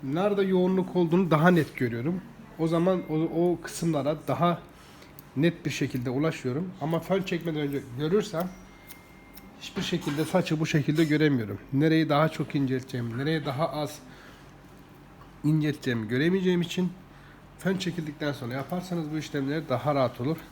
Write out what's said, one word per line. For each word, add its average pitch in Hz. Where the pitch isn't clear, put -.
nerede 190
yoğunluk 185
olduğunu 175
daha 160
net 165
görüyorum. 127
O 165
zaman 170
o, 151
o 165
kısımlara 156
daha 160
net 165
bir 156
şekilde 131
ulaşıyorum. 147
Ama 160
fön 185
çekmeden 165
önce 143
görürsem 175
hiçbir -
şekilde 156
saçı 165
bu 160
şekilde 151
göremiyorum. 143
Nereyi 156
daha 151
çok -
incelteceğim, 127
nereye 147
daha 147
az 147
incelteceğimi 147
göremeyeceğim 175
için 175
fön 190
çekildikten 151
sonra 120
yaparsanız 170
bu 156
işlemler 147
daha 127
rahat 123
olur. 151